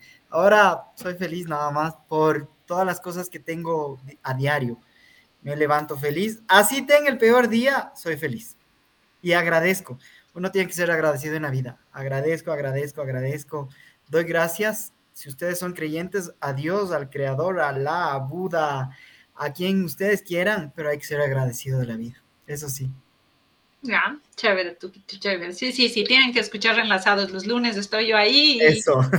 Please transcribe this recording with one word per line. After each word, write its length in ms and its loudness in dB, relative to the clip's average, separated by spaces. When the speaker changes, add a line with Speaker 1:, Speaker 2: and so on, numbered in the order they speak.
Speaker 1:
Ahora 540 4
soy 200 -8
feliz 320 -6
nada 240 -2
más 240 -2
por 400 2
todas 200 -2
las 140 -2
cosas 300 -8
que 100 -16
tengo 640 -6
di-, 160 -20
a 120 -6
diario. 460 -2
Me 140 -8
levanto 420 0
feliz. 500 -4
Así 380 6
tenga 240 6
el 80 0
peor 300 6
día, 480 0
soy 220 -6
feliz. 400 -8
Y 100 -2
agradezco. 680 2
Uno 180 -4
tiene 160 0
que 60 -10
ser 180 0
agradecido 440 0
en 80 -4
la 80 -4
vida. 280 -6
Agradezco, 580 -4
agradezco, 500 -4
agradezco. 680 -6
Doy 160 2
gracias. 640 -2
Si 160 -16
ustedes 280 -6
son 160 -6
creyentes, 680 -6
a 120 -4
Dios, 380 -2
al 180 -4
Creador, 520 -2
a 80 2
Alá, 440 -2
a 40 -2
Buda, 760 -2
a 180 -6
quien 320 0
ustedes 360 0
quieran, 540 -2
pero 140 -4
hay 100 -2
que 60 -14
ser 160 -2
agradecido 580 0
de 80 0
la 80 -6
vida. 260 -10
Eso 240 -8
sí. 220 -6
Speaker 2:
Ya, 360 -2
chévere, 360 0
tú, 180 -14
tú, 280 -20
chévere. 360 -4
Sí, 180 -6
sí, 180 2
sí, 140 0
tienen 300 4
que 60 2
escuchar 400 0
Enlazados 520 2
los 140 -8
lunes, 320 0
estoy 300 -2
yo 100 4
ahí 420 6
y, 20 -2
Speaker 1:
Eso. 400 6